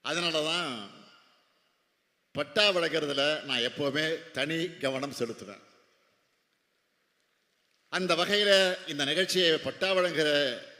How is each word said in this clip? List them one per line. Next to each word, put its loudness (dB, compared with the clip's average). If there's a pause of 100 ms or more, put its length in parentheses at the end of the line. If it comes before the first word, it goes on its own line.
அதனால -2
தான் -4 (1400)
பட்டா 2
வழங்குறதுல 0
நான் -4
எப்பவுமே -2
தனி -4
கவனம் -4
செலுத்துவேன். -8 (2250)
அந்த 0
வகையில 4 (100)
இந்த -2
நிகழ்ச்சியை, 2
பட்டா -2
வழங்குகிற 2 (500)